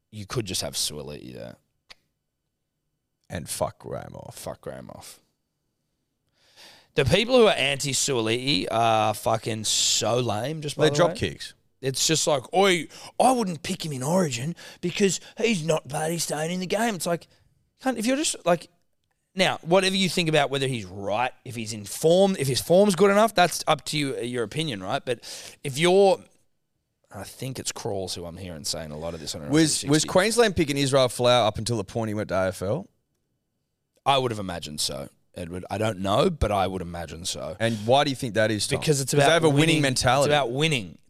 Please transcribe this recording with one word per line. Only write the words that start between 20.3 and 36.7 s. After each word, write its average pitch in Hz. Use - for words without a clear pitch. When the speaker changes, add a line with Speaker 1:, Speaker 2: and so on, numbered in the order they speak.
Speaker 1:
whether 135
he's 123
right, 101
if 113
he's 110
in 104
form, 190
if 135
his 131
form's 196
good 196
enough, 214
that's 175
up 147
to -
you, 139
uh, 98
your 123
opinion, 123
right? 110
But 123
if 135
you're, 180
I 101
think 131
it's -
Crawls 98
who 87
I'm 85
hearing 87
saying 80
a 73
lot 82
of 82
this 71
on 73
Speaker 2:
Was, -
was 156
Speaker 1:
three -
sixty. 156
Speaker 2:
Queensland 214
picking 143
Israel 135
Folau 123
up 107
until 113
the 98
point 113
he 107
went 104
to 87
A 95
F 92
L? 117
Speaker 1:
I 139
would 127
have 107
imagined 82
so, 67
Edward. 90
I 101
don't 107
know, 107
but 143
I 95
would 92